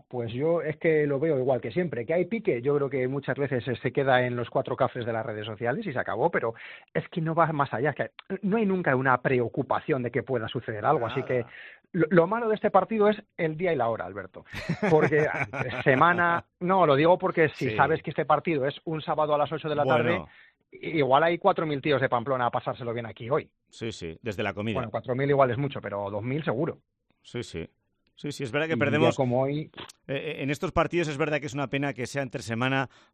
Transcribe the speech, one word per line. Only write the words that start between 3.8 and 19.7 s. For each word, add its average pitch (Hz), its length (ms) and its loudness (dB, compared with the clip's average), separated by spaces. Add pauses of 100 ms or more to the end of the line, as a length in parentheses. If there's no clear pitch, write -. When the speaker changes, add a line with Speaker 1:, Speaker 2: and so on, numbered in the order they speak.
Speaker 1:
queda 131 340 4
en 123 120 -2
los 120 120 -4
cuatro 131 280 -2
cafés 120 280 -2
de 117 80 -4
las 110 140 -4
redes 107 180 -8
sociales 117 440 -4
y 151 40 -6
se 120 60 -2
acabó, 110 320 0
pero 120 240 -2 (400)
es 160 140 -4
que - 120 -6
no 160 140 -2
va 160 180 4
más 143 220 0
allá. 127 160 0
Es 135 60 -8
que 117 140 -4 (320)
no 208 160 0
hay 226 80 2
nunca 180 280 2
una 127 280 2
preocupación 123 840 0
de 117 80 -4
que 120 100 -2
pueda 113 240 -2
suceder 107 400 -6
algo, 131 220 2
así 123 100 -4
Speaker 2:
Nada. 127 80 -4
Speaker 1:
que 123 180 0 (460)
lo, 180 200 2
lo 165 180 6
malo 226 200 -2
de 214 60 2
este 208 160 0
partido 208 380 4
es 208 120 2 (180)
el 156 180 -2
día 170 160 0
y 160 40 2
la 117 120 0
hora, 107 180 -2
Alberto. 95 380 -12 (440)
Porque 151 380 4
Speaker 2:
<laughs> 127 580 -4
Speaker 1:
semana, 170 600 4 (160)
no, 180 260 4
lo 143 100 6
digo 165 220 6
porque 170 320 2
si 131 200 -4
Speaker 2:
Sí. 110 60 -2
Speaker 1:
sabes 139 260 2
que - 80 -6
este 156 140 -4
partido 143 420 2
es 139 180 -6
un 160 180 -6
sábado 151 320 0
a 143 40 2
las 143 140 0
ocho 156 160 -6
de 147 60 -2